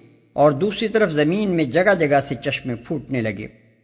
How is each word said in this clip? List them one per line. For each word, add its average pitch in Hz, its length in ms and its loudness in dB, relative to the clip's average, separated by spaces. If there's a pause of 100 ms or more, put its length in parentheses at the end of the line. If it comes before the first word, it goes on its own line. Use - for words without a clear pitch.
(340)
اور 147 180 4
دوسری 196 360 -2
طرف 208 240 2
زمین 165 380 0
میں 170 140 2
جگہ 170 360 2
جگہ 143 280 2
سے 139 80 -6
چشمے 131 400 -6
پھوٹنے 127 460 -6
لگے۔ 107 260 -6 (360)